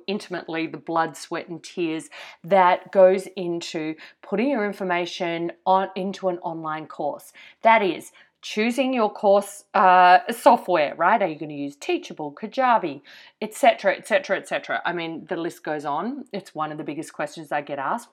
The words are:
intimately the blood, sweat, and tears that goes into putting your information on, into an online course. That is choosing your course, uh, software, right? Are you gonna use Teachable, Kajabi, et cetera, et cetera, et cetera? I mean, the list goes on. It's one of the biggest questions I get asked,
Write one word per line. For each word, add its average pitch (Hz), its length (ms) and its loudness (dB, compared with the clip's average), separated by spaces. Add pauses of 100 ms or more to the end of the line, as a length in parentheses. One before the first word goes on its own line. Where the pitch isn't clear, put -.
intimately 170 600 -6
the 156 100 -12
blood, 160 400 -4
sweat, - 320 -10
and 160 140 -12
tears 160 460 -6 (340)
that 180 480 4
goes 185 440 6
into 170 600 -6 (260)
putting 220 280 -2
your 226 160 0
information 175 840 -4 (140)
on, 190 300 2
into 190 340 -4
an 175 100 -4
online 156 480 -8
course. - 460 -8 (280)
That 226 200 6
is - 300 -4 (300)
choosing 247 520 -2
your 214 180 0
course, 202 640 2
uh, 185 460 8 (120)
software, 190 640 4
right? 196 260 2
Are 190 60 0
you 151 100 -8
gonna 151 160 -10
use 143 220 -8
Teachable, 160 560 -6
Kajabi, 202 720 -2 (400)
et 214 120 -8
cetera, 214 420 2
et - 120 -14
cetera, 196 300 0
et - 100 -12
cetera? 143 380 -6
I 170 80 -2
mean, 165 340 -8
the 180 80 -6
list 170 280 -8
goes 151 200 -6
on. 185 480 -6
It's - 240 -14
one 156 160 -6
of 151 60 -10
the 156 60 -12
biggest 151 280 -10
questions 156 400 -10
I 147 100 -2
get 143 180 -10
asked, 170 340 -6